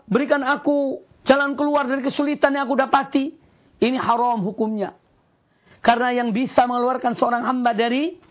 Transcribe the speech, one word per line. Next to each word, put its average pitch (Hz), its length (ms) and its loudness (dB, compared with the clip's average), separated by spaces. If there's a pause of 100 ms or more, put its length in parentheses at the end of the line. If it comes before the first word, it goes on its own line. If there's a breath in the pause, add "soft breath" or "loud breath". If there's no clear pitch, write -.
berikan 285 320 0
aku 277 640 -2 (240)
jalan 277 320 2
keluar 294 240 2
dari 262 160 -2
kesulitan 285 560 0
yang 277 160 -2
aku 262 80 2
dapati." 277 560 0 (480 soft breath)
Ini 254 160 0
haram 233 480 0
hukumnya. 214 480 -4 (880 soft breath)
Karena 240 320 4
yang 240 160 0
bisa 247 320 2
mengeluarkan 247 560 -2
seorang 240 240 0
hamba 240 320 0
dari 254 400 0 (160)